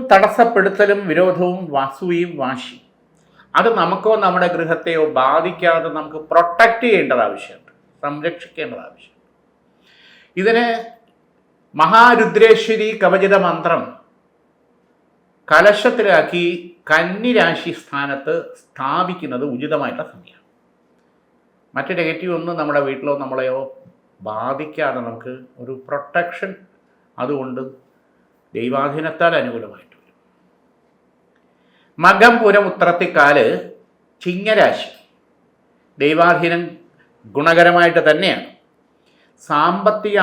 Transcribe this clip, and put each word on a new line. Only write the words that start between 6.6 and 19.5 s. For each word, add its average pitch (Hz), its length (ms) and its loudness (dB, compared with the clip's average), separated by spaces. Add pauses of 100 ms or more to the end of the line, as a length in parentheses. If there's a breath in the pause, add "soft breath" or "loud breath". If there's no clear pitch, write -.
ചെയ്യേണ്ടത് 139 400 2
ആവശ്യമുണ്ട്, - 460 -12 (300)
സംരക്ഷിക്കേണ്ടത് 151 840 -10
ആവശ്യമുണ്ട്. - 380 -20 (1160 soft breath)
ഇതിന് 226 260 2 (1160)
മഹാരുദ്രേശ്വരി 220 1080 4 (140)
കവചിത 190 340 4 (100)
മന്ത്രം 165 360 -2 (1700)
കലശത്തിലാക്കി 190 920 2 (460)
കന്നിരാശി 185 920 0
സ്ഥാനത്ത് 143 540 -8 (260)
സ്ഥാപിക്കുന്നത് 147 840 -6 (100)